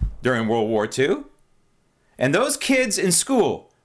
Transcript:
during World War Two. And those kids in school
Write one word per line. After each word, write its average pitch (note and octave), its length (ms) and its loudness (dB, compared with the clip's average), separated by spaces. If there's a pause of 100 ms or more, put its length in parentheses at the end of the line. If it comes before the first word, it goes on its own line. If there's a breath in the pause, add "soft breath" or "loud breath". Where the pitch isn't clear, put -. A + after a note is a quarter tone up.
(220)
during A#2+ 260 0
World A2 220 0
War A2 160 2
Two. D#3 400 0 (920)
And C#3 200 0
those C4 220 0
kids B3+ 420 0
in F#3 120 0
school F3 600 0 (140)